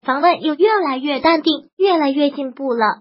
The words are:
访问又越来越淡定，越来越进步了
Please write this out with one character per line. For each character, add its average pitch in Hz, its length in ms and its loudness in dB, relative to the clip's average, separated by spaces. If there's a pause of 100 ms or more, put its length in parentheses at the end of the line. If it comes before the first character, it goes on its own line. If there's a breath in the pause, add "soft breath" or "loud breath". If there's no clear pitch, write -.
访 269 180 -4
问 339 220 2
又 302 120 -2
越 359 140 2 (180)
来 262 120 -4
越 277 200 -4
淡 320 220 2
定， 302 380 -4
越 370 180 2
来 294 140 2
越 285 200 2
进 277 220 -10
步 254 220 -4
了 226 100 0 (160)